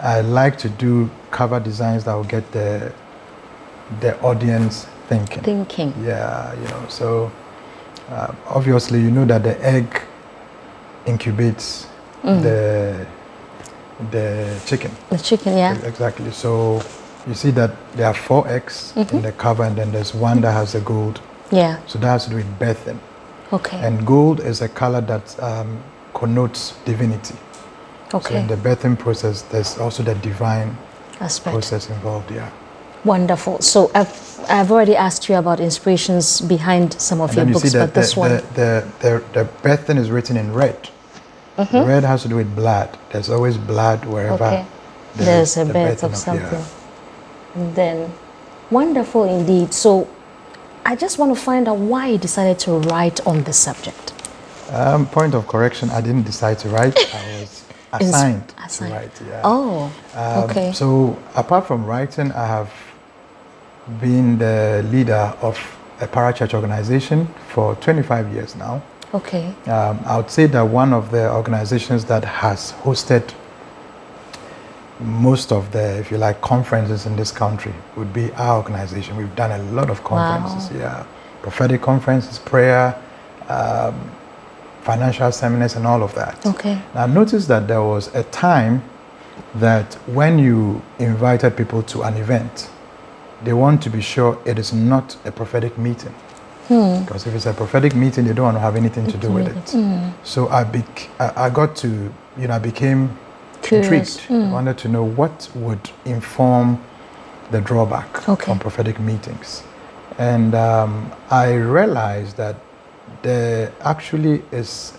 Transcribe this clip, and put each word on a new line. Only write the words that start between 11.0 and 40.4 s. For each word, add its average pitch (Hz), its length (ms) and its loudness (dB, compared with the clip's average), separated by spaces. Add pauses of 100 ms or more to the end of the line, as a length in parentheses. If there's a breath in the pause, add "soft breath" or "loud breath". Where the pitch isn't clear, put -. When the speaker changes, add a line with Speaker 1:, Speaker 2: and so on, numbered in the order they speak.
Speaker 1:
incubates 113 800 -2 (360)
Speaker 2:
Mm. 196 200 4
Speaker 1:
the, 104 640 0 (1040)
the 104 520 -4
chicken. - 280 -4 (180)
Speaker 2:
The 175 80 0
chicken, 190 400 0
yeah. 185 180 2
Speaker 1:
E-, - 100 -8
exactly. 117 440 -4
So 113 500 0 (460)
you 123 80 -6
see 143 160 2
that 117 220 4 (220)
there 117 120 0
are 107 80 2
four - 340 2
eggs - 460 -8
Speaker 2:
Mm-hmm. 214 220 0
Speaker 1:
in 113 60 0
the 110 100 -4
cover, 117 320 0
and 107 120 -2
then 107 140 -2
there's 107 240 -4
one 117 280 2
that 113 100 2
has 107 220 0
the 107 60 -2
gold. 107 400 -2 (300)
Speaker 2:
Yeah. 170 380 2
Speaker 1:
So - 100 -8
that 120 80 0
has 123 200 2
to 117 40 -8
do 113 60 -4
with 101 240 -6
birthing. - 380 -4 (540)
Speaker 2:
Okay. 185 320 -4
Speaker 1:
And 110 220 0
gold 147 320 6
is 120 240 -4
a 110 60 -2
color 123 320 -2
that, 110 420 -6
um, 110 400 -6 (320)
connotes 120 600 -2 (100)
divinity. 113 500 -2 (800)
Speaker 2:
Okay. 147 200 -4
Speaker 1:
So 107 60 0
in 107 60 -2
the 110 100 -2
birthing 123 400 0
process, 107 460 -4
there's 107 360 -4
also 117 260 -4
the 110 100 -2
divine 110 640 -4 (440)
Speaker 2:
Aspect. 175 320 -6
Speaker 1:
process 110 380 -4
involved, 107 400 -8
yeah. 110 200 -10 (540)
Speaker 2:
Wonderful. 180 560 2
So - 360 6
I've, - 520 -2
I've 196 220 4
already 214 240 6
asked - 340 0
you 196 60 4
about 170 240 2
inspirations 170 840 2
behind 175 600 2
some 165 200 -2
of 160 100 0
Speaker 1:
And 117 60 -2
Speaker 2:
your - 100 4
Speaker 1:
then - 20 6
you 117 60 4
Speaker 2:
books, 135 180 2
Speaker 1:
see 123 60 4
that 117 80 4
Speaker 2:
but - 80 -8
this 120 200 4
Speaker 1:
the, 190 60 0
Speaker 2:
one. 123 100 4
Speaker 1:
the, 117 140 2 (100)
the, 117 300 2 (480)
the, 107 100 2
the - 20 0 (240)
birthing 147 300 2
is 113 120 0
written 120 260 0
in 107 160 -2